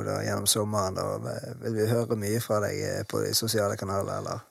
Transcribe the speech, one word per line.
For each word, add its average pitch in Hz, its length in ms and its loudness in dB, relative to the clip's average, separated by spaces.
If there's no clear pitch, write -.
da, 101 200 -2
gjennom 101 260 0
sommeren 104 480 2
da? 92 100 -2
Vil 113 200 -4
vi 107 120 4
høre 117 280 2
mye 107 260 0
fra 107 180 2
deg, 101 200 0
eh, 98 240 -2
på 107 200 -2
de 101 100 0
sosiale 104 460 2
kanaler, 98 400 -2
eller? 98 320 -6